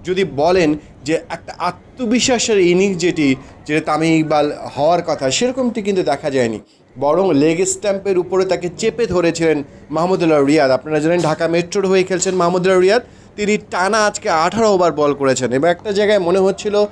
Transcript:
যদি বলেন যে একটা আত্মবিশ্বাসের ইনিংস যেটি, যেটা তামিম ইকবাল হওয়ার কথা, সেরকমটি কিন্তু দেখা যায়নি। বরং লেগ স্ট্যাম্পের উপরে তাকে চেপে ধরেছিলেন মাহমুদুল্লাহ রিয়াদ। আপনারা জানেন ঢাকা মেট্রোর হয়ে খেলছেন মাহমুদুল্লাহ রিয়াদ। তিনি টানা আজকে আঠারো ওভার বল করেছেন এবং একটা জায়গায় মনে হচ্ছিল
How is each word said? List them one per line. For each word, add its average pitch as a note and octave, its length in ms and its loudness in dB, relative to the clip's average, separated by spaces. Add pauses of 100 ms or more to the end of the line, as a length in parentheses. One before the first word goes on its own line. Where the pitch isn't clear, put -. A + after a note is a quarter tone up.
যদি F#3 200 -2
বলেন D#3 520 0 (280)
যে D#3 100 -2 (160)
একটা - 280 -12
আত্মবিশ্বাসের A3 1000 -2
ইনিংস F#3 380 2
যেটি, D#3+ 380 0 (300)
যেটা D#3 260 -2
তামিম D#3+ 220 0
ইকবাল D3+ 380 0 (260)
হওয়ার E3+ 240 2
কথা, C#3 300 -2
সেরকমটি B3 500 -2
কিন্তু F#3+ 220 -2
দেখা D3 260 -2
যায়নি। A#2 300 0 (400)
বরং E3 340 2
লেগ E3 320 2
স্ট্যাম্পের G3 520 -4
উপরে F#3 280 0
তাকে F3 320 -2
চেপে A3+ 280 -2
ধরেছিলেন E3 580 0 (260)
মাহমুদুল্লাহ D#3+ 560 2
রিয়াদ। C#3+ 260 4
আপনারা D3+ 280 0
জানেন E3+ 220 0
ঢাকা D#3 260 -2
মেট্রোর F3 400 -2
হয়ে F#3 160 2
খেলছেন F#3 320 -2
মাহমুদুল্লাহ F3+ 440 2
রিয়াদ। G3 220 4 (340)
তিনি G#3 220 0
টানা G#3 480 0
আজকে G#3 240 -4
আঠারো F#3 440 2
ওভার F3 180 4
বল D3 220 2
করেছেন C3 400 0
এবং D3 160 2
একটা F3 220 -2
জায়গায় G3+ 280 2
মনে F3+ 200 0
হচ্ছিল G3 520 0